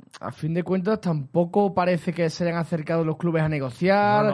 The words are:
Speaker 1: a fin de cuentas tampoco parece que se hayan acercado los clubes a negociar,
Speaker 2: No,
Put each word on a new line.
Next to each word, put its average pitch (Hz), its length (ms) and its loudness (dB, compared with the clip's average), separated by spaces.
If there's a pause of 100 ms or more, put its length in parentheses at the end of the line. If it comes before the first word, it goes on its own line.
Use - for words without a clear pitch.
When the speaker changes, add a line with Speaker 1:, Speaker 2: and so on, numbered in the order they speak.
(200)
Speaker 1:
a 104 100 -10
fin 156 240 -6
de 180 80 0
cuentas 190 380 -2
tampoco 170 720 0
parece 180 380 0
que 165 180 0
se 175 140 -4
hayan 170 120 0
acercado 165 480 -2
los 156 120 -2
clubes 165 260 0
a 156 60 2
negociar, 196 800 2
Speaker 2:
No, 208 80 2